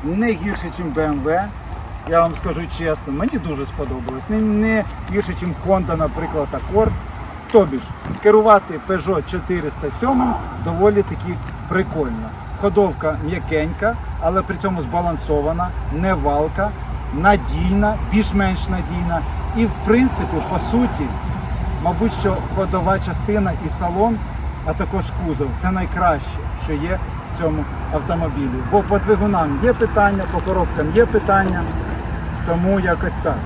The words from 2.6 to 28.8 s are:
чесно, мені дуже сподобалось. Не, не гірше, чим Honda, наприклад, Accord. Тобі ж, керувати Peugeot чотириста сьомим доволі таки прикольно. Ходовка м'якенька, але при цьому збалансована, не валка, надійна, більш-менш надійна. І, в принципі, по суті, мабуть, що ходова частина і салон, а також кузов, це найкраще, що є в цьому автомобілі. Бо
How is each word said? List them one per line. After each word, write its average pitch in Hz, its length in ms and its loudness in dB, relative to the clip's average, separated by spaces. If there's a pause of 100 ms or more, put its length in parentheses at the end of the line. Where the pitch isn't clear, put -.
чесно, 156 360 -2
мені 233 240 -2 (100)
дуже 143 180 -4
сподобалось. 131 640 -6
Не, 214 80 0
не 214 460 2 (280)
гірше, 196 280 0
чим 175 160 -2 (120)
Honda, 175 300 2
наприклад, 156 560 -2
Accord. 202 380 2 (600)
Тобі 175 260 6
ж, 117 60 -4 (400)
керувати 208 640 6
Peugeot 180 440 0
чотириста 160 600 -4
сьомим 254 420 0 (300)
доволі 196 380 4
таки 175 360 -4 (320)
прикольно. 131 600 -2 (320)
Ходовка 180 640 2
м'якенька, 170 680 -2 (260)
але 175 200 2
при 180 160 -4
цьому 185 240 -2
збалансована, 160 880 0 (240)
не 185 200 0
валка, 151 560 0 (440)
надійна, 190 800 2 (160)
більш-менш 190 560 2
надійна. 175 540 -2 (360)
І, 226 80 4
в 208 80 0 (120)
принципі, 208 520 4 (120)
по 180 100 0
суті, 240 480 0 (760)
мабуть, 180 300 2
що 190 240 0 (180)
ходова 190 440 2
частина 190 520 0 (140)
і 160 40 -4
салон, 196 480 0 (480)
а 165 80 -2
також - 380 -2 (140)
кузов, 143 220 0 (100)
це 185 140 0
найкраще, 180 680 0 (240)
що 160 100 -2
є 170 260 -2 (340)
в - 40 -6
цьому 156 280 0 (280)
автомобілі. 147 680 -2 (120)
Бо 202 100 6